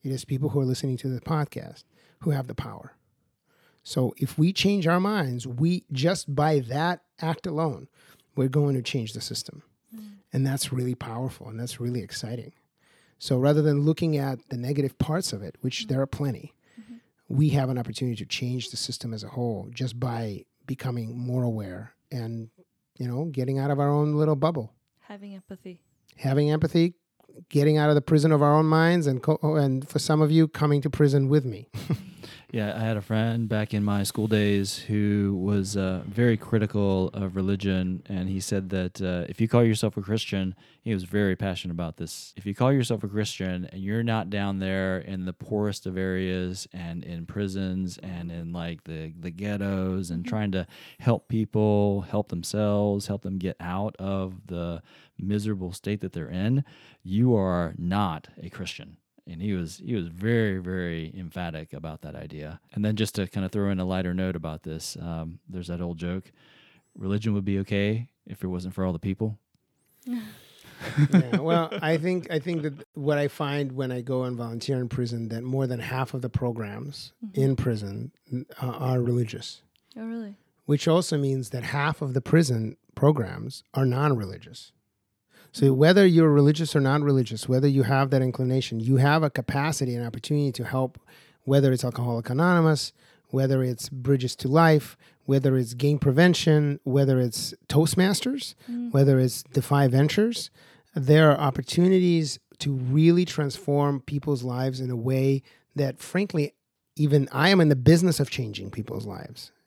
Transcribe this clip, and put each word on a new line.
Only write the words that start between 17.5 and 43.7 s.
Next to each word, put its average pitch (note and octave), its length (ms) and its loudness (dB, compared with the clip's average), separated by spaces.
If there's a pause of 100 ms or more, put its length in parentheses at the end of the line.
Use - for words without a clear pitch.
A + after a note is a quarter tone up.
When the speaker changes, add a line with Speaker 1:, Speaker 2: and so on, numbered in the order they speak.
Speaker 1:
an B2+ 80 -2
opportunity A#2+ 400 -4
to G2 80 -10
change B2 440 -6
the A#2+ 80 -12
system - 360 -8
as G#2 100 -10
a G#2+ 60 -12
whole A2+ 440 -4
just A#2+ 260 -6
by A2+ 460 -6 (220)
becoming A#2+ 500 -6
more B2 260 -2
aware G#2+ 500 -6 (180)
and, A#2 380 -8 (480)
you B2 100 -6
know, B2+ 180 -4
getting C3+ 340 -2
out C#3 120 0
of C#3 80 0
our C#3+ 100 2
own D3 260 2
little D3+ 200 2
bubble. C#3+ 380 -2 (280)
Speaker 2:
Having G3+ 340 -16
empathy. F#3 460 -18 (360)
Speaker 1:
Having D3 340 2
empathy, E3 420 2 (560)
getting D3+ 280 4
out D3+ 120 4
of D3+ 60 6
the D3 60 6
prison D#3 300 6
of D3 100 6
our D3 140 6
own D#3 120 6
minds, D#3+ 400 4
and C3 160 0
co-, D#3 160 2 (160)
and C#3 340 0
for D#3 100 -2
some D#3 220 2
of D3+ 100 4
you, D#3+ 160 6
coming D3 340 2
to D3 80 -2
prison C#3 400 4
with C#3+ 160 4
me. A2 220 -8 (220)
<laughs> A2+ 80 0 (560)
Speaker 3:
Yeah, G#2 220 -2
I A2 60 -6
had A2 160 0
a G2+ 40 -4
friend A2+ 460 0
back G#2+ 260 -2
in G#2 80 0
my G2+ 220 0
school G#2+ 240 -2
days G#2 500 2
who G#2 640 0
was, G2+ 360 -2
uh, F#2 280 -2
very A2+ 300 2
critical G2+ 800 0
of F#2+ 240 -6
religion, F#2 720 -2
and F#2 200 -4
he F#2+ 140 -4
said F#2+ 300 -4
that, F#2 300 -4
uh, F2+ 280 -4
if - 100 -12
you A2+ 80 2
call A#2+ 160 4
yourself A2 320 2
a G#2 60 -6
Christian, F#2+ 520 -4 (280)
he A2+ 120 -4
was F#2 120 -4
very F#2+ 320 0
passionate F#2 340 -6
about E2+ 240 -6
this. - 400 -12
If G2 100 -14
you G2+ 80 -4
call C3 200 2
yourself A#2 320 0
a - 20 -6
Christian F#2+ 640 -4